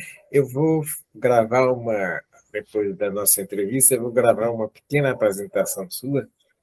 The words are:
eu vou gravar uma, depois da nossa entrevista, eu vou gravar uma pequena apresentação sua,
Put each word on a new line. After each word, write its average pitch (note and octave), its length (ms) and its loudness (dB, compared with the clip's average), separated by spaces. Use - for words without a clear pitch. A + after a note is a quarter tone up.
eu C#3 160 2
vou D3+ 360 0
gravar B2 580 4
uma, G#2+ 500 -2
depois G#2 440 -4
da G2+ 160 -2
nossa G2+ 300 0
entrevista, G2+ 520 0
eu A#2 80 0
vou B2 100 -6
gravar A#2 380 2
uma A2+ 180 -4
pequena C#3 440 -2
apresentação G2 760 -2
sua, C3 380 -4